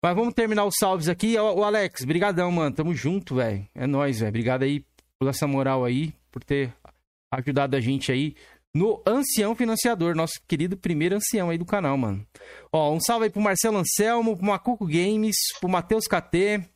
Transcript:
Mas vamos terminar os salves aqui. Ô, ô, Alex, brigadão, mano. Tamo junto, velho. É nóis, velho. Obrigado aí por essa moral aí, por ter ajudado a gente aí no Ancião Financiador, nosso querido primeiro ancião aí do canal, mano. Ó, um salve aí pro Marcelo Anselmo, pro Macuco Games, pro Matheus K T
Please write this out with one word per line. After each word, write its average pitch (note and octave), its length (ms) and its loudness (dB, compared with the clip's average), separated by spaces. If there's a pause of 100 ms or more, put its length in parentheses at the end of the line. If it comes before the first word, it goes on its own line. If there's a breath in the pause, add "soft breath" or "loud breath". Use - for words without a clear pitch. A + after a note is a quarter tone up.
Mas F3 120 2
vamos A#3 200 0
terminar G#3+ 300 2
os G3 120 -2
salves F#3+ 320 0
aqui. G#3+ 300 0
Ô, G#3 160 2
ô, G3+ 80 2
Alex, G#3 420 0
brigadão, F3+ 460 2
mano. D#3+ 240 0
Tamo D#3+ 180 -2
junto, F3 420 -2
velho. G#2 380 0
É B2+ 140 -4
nóis, C#3 320 0
velho. A2 100 0
Obrigado A#2 320 0
aí C#3+ 240 -2 (340)
por C3+ 80 0
essa C#3 200 -2
moral C3+ 360 0
aí, C3+ 300 -2 (180)
por B2 120 -12
ter C#3 280 -2 (600)
ajudado C3+ 440 0
a C3+ 40 2
gente C3+ 320 0
aí C#3+ 240 -2 (400 loud breath)
no G3+ 320 2
Ancião A3+ 480 0
Financiador, A3+ 600 0
nosso D#3+ 200 -2 (120)
querido F3 300 -2
primeiro E3+ 380 0
ancião G3+ 340 0
aí E3+ 80 -2
do E3+ 80 -4
canal, D#3+ 320 0
mano. G#2 260 -2 (480 loud breath)
Ó, D3+ 220 2
um E3 80 0
salve A#3 240 0
aí G#3 60 2
pro G3+ 100 -2
Marcelo G#3 380 2
Anselmo, A3+ 580 0
pro F#3 80 -4
Macuco G#3 400 0
Games, G3 500 2 (240)
pro F#3 80 -2
Matheus F#3 380 0
K F3 160 0
T G3 420 0 (120)